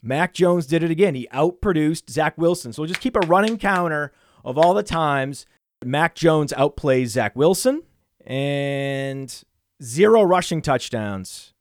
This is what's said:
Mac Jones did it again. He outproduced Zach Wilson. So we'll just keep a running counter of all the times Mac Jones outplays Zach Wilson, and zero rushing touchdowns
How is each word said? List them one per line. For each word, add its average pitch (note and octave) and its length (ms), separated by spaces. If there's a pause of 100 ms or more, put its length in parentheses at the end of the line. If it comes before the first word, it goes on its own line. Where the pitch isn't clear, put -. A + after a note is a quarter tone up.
Mac D3 320
Jones F3 320
did D#3+ 180
it E3+ 80
again. E3 240
He B2 180
outproduced D#3+ 760
Zach D3+ 280
Wilson. E3 360
So - 80
we'll D#3 60
just F3+ 140
keep B3+ 140
a F#3+ 120
running G3+ 300
counter F3 560 (320)
of B2+ 120
all F3 160
the G#3 100
times C#3+ 640 (380)
Mac C#3+ 320
Jones D#3 380
outplays C3 540
Zach A2 280
Wilson, F#3+ 480 (420)
and C#3 1200 (380)
zero G3 420
rushing F3 380
touchdowns G#2+ 1000